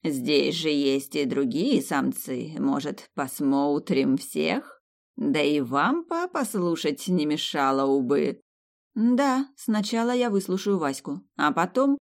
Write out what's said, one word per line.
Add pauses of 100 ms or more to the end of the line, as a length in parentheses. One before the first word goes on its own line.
"Здесь
же
есть
и
другие
самцы.
Может,
посмотрим
всех? (340)
Да
и
вам
по-,
послушать
не
мешало
бы". (540)
"Да,
сначала
я
выслушаю
Ваську, (160)
а
потом